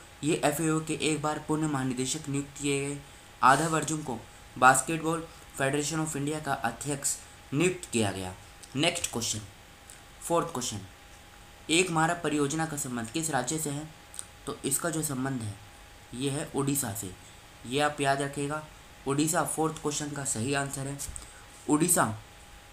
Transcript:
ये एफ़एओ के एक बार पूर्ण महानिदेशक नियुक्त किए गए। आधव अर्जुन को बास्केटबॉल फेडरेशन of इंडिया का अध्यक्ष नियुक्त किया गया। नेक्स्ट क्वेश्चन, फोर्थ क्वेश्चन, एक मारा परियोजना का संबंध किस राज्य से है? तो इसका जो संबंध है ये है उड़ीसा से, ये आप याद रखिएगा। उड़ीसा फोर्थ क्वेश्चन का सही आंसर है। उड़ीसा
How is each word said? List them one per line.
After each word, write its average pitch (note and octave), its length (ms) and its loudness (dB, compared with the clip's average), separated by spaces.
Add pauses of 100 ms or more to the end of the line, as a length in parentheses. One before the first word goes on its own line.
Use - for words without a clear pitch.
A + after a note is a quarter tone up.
(240)
ये C#3+ 220 2
एफ़एओ D#3 400 2
के D#3 80 -4 (100)
एक D3 180 2
बार D3+ 260 -2
पूर्ण D#3 200 2
महानिदेशक C3 640 -2
नियुक्त C#3 280 -4
किए C#3 240 0
गए। C#3+ 180 -4 (420)
आधव D3+ 360 6
अर्जुन D3+ 260 0
को B2 160 -4 (360)
बास्केटबॉल D#3+ 720 4 (300)
फेडरेशन D3 480 0
of D#3 100 -4
इंडिया D3 240 -2
का C#3+ 160 -2
अध्यक्ष C#3 600 -2 (380)
नियुक्त F3+ 380 0
किया G#2+ 200 2
गया। F#2 220 -6 (420)
नेक्स्ट D#3 360 0
क्वेश्चन, A2 300 -4 (800)
फोर्थ E3 320 0
क्वेश्चन, A#2 260 -4 (880)
एक E3+ 220 4
मारा D#3+ 240 4
परियोजना D3+ 500 0
का D3+ 120 -4
संबंध A#2+ 320 -4
किस D#3+ 220 -2
राज्य C3+ 280 0
से D3+ 100 -2
है? D3 180 -6 (580)
तो - 200 -6
इसका C#3+ 240 0
जो D#3+ 140 -2
संबंध C3+ 380 -2
है G#2 140 -6 (580)
ये C3 160 -2
है D3 260 -2
उड़ीसा C#3 380 0
से, G2 180 -8 (540)
ये B2 160 0
आप D3 200 2
याद C#3 200 4
रखिएगा। C#3+ 420 -2 (440)
उड़ीसा D3+ 380 2
फोर्थ D#3 360 -2
क्वेश्चन D3 300 -2
का C#3+ 140 -6
सही B2+ 280 0
आंसर C#3 340 -2
है। C#3+ 100 -6 (720)
उड़ीसा D#3 360 6 (680)